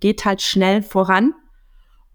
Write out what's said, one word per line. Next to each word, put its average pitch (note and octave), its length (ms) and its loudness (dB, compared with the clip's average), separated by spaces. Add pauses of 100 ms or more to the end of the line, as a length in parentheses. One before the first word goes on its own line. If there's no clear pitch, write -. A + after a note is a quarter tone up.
geht G#3 240 -2
halt G3 160 -2
schnell G3 400 0
voran. F#3+ 520 0 (800)